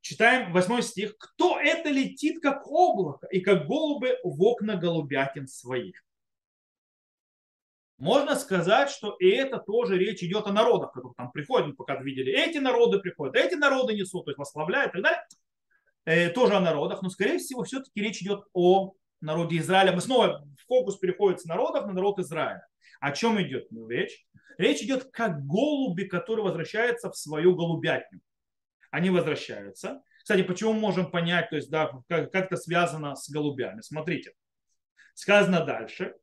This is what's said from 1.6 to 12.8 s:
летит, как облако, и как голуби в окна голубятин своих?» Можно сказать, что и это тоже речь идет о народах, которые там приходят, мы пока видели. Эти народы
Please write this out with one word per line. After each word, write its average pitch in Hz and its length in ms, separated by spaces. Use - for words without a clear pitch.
летит, 269 520
как 277 260
облако, 269 600
и 185 140
как 180 260
голуби 254 560
в 151 180
окна 214 340
голубятин 143 720
своих?» 123 560
Можно 269 380
сказать, 208 540
что - 300
и 180 80
это 262 300
тоже 202 400
речь 202 260
идет 208 220
о 196 80
народах, 214 400
которые - 240
там 127 140
приходят, 156 360
мы 147 60
пока 139 220
видели. 135 360
Эти 311 280
народы 233 400